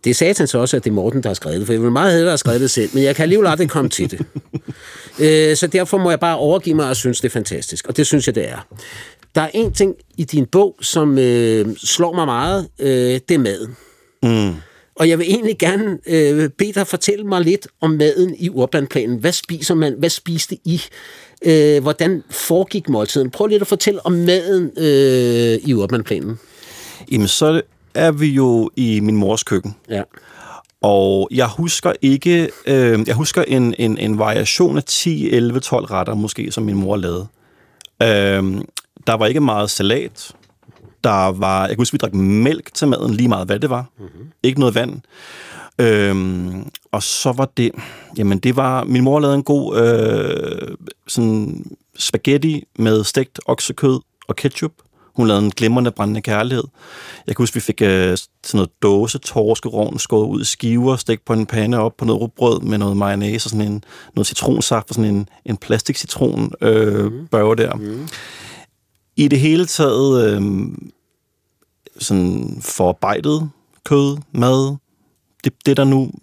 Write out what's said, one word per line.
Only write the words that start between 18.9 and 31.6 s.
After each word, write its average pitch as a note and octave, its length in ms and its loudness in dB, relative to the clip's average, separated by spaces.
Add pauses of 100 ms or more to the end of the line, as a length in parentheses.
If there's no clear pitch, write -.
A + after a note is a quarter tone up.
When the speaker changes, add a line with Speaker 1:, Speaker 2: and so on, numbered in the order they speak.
Speaker 1:
Hvad D#3+ 140 0
spiser E3 420 -4
man? D3+ 240 2
Hvad D#3+ 120 0
spiste - 540 -6
I? E3+ 180 -2 (640)
Øh, D3 380 6
hvordan D#3 480 0
foregik F3+ 580 -2
måltiden? B2+ 420 0
Prøv G#3 160 -2
lidt G#3 160 2
at G3+ 60 -4
fortælle G3+ 380 0
om F#3 60 2
maden, F3+ 640 2
øh, B2+ 800 4 (100)
i C3 60 2
urbanplanen. G#2+ 640 -2 (760)
Speaker 2:
Jamen, G#2 160 2
så D#3 320 2 (340)
er E3 160 4
vi D3+ 160 0
jo B2+ 500 4
i A2+ 240 2
min G#2+ 160 2
mors G#2 260 2
køkken. G2+ 320 -4 (160)
Speaker 1:
Ja. G2+ 120 -4 (800)
Speaker 2:
Og G2 480 2
jeg B2 180 0
husker E3 440 -2 (100)